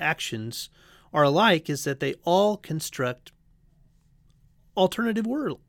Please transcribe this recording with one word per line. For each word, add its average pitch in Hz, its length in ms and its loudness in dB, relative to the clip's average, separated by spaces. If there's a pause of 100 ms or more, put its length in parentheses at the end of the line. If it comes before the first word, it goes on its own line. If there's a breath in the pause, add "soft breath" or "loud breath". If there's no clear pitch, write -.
actions 117 680 -6 (440 soft breath)
are 151 100 4
alike 160 480 4
is 143 140 -6
that 139 160 -4
they 139 140 -2 (100)
all 196 320 4
construct - 760 -6 (1500)
alternative 220 500 0
wor-, 247 420 -4